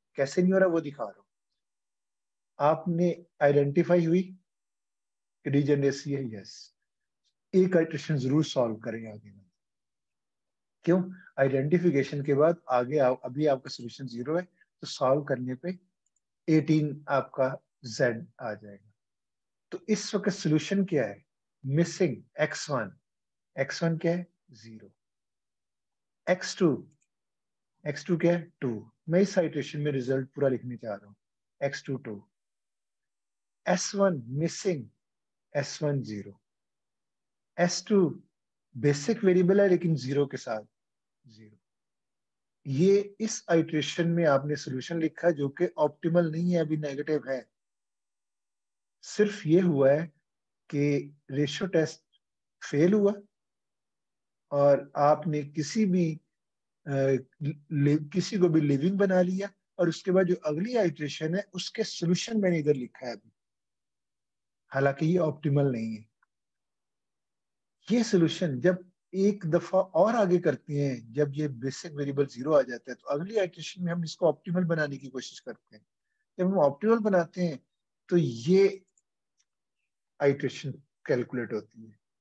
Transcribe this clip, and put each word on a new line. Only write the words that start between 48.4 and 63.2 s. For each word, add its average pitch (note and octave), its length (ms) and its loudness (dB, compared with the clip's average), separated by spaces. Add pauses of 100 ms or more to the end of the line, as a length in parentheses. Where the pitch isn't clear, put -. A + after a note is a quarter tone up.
सिर्फ - 420 -2
ये E3 140 6
हुआ C#3 300 4
है D#3 160 2 (640)
कि C#3+ 460 -2 (140)
ratio D3 380 -2
test E3 320 0 (640)
fail D#3+ 300 2
हुआ G#3 220 2 (1400)
और C#3+ 440 4
आपने D3+ 480 2
किसी D#3 420 -2
भी, F3+ 260 2 (720)
अ, D3+ 40 -10
लि-, C#3+ 1200 0
किसी F#3+ 260 -2
को F3+ 100 4
भी D#3+ 120 4
लिविंग D3 380 0
बना F#3 240 4
लिया F#3 280 -2 (280)
और E3+ 100 2
उसके E3 220 -4
बाद F#3 160 4
जो F3 80 2 (120)
अगली F3+ 300 -2
iteration D#3 580 -2
है G3+ 100 -4 (100)
उसके F#3 300 -6
solution F3+ 560 -2
मैंने F3+ 180 2
इधर D3 160 2
लिखा B2+ 320 -8
है A#2+ 60 -6
अभी, G#2+ 180 -16 (1400)